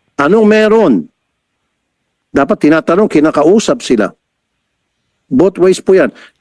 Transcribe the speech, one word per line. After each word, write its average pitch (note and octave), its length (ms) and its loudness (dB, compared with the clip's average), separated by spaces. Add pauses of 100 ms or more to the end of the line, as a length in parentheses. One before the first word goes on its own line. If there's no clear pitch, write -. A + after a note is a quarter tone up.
(200)
Anong F#3 240 0
meron? G#3+ 500 2 (1400)
Dapat D3 320 -2
tinatanong, F#3+ 400 0
kinakausap D#3 720 0
sila. G#2 320 -2 (1200)
Both E3 320 -2
ways F#3 160 0
po - 160 0
yan. C#3+ 160 0 (300)